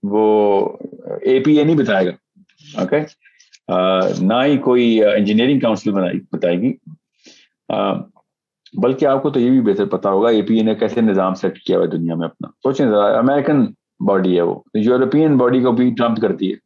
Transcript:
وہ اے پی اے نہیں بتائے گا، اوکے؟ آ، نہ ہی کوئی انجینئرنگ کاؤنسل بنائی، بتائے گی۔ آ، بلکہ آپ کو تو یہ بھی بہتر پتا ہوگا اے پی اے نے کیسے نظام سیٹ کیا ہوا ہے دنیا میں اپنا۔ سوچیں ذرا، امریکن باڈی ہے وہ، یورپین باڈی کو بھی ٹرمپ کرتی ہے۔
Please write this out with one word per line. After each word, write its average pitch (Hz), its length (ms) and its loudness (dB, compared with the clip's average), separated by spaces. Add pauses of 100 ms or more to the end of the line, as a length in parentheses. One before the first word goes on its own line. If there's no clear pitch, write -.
وہ 104 560 2 (600)
اے 131 220 2
پی 151 140 4
اے 147 60 2
نہیں 160 140 2
بتائے 107 280 0
گا، 90 60 -4 (680)
اوکے؟ 143 200 -2 (680)
آ، 92 320 0 (220)
نہ 98 120 0 (120)
ہی 143 120 2
کوئی 120 460 2
انجینئرنگ 107 560 2
کاؤنسل 110 320 -2
بنائی، 92 280 -2
بتائے 87 360 -4
گی۔ 110 180 -2 (960)
آ، 98 240 -2 (800)
بلکہ 131 320 0
آپ 135 180 0
کو 147 60 -2
تو 139 100 -2
یہ 120 100 2
بھی 131 120 4
بہتر 101 240 0
پتا 98 240 -4
ہوگا 101 200 2
اے 110 120 2
پی 110 160 0
اے 110 60 2
نے 110 120 0
کیسے 110 260 -2
نظام 95 320 0
سیٹ 92 300 -6
کیا 92 140 0
ہوا 90 80 2
ہے 80 40 -4
دنیا 82 260 -4
میں 82 120 -6
اپنا۔ - 220 -14
سوچیں 135 360 -4
ذرا، 104 320 2
امریکن 139 480 0 (340)
باڈی 92 360 0
ہے 87 60 2
وہ، 90 180 -2 (140)
یورپین 127 640 2
باڈی 127 220 2
کو 127 120 2
بھی 123 260 2
ٹرمپ 117 240 0
کرتی 98 320 -2
ہے۔ - 120 -10